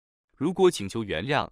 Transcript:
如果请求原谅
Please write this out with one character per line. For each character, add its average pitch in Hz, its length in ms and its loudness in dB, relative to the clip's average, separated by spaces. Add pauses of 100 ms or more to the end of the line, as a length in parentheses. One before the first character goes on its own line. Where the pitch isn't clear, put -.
(360)
如 160 160 -2
果 185 200 6
请 98 180 -6
求 117 140 -6
原 90 200 -4
谅 120 280 -2